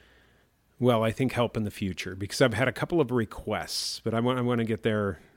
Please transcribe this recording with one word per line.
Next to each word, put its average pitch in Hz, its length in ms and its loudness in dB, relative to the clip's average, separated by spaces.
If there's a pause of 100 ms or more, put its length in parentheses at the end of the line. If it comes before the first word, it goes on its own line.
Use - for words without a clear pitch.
(800)
well, 120 240 4
I 113 80 2
think 127 220 0
help 120 220 0
in 110 100 -2
the 101 40 -2
future, 92 460 -6
because 98 260 -2
I've 120 140 4
had 127 120 2
a 117 40 0
couple 165 280 0
of 123 120 2
requests, - 920 -4
but 110 120 0
I 117 60 2
wa-, 123 120 2
I 127 80 -2
wanna 120 240 0
get 110 160 -2
there, 107 380 0 (180)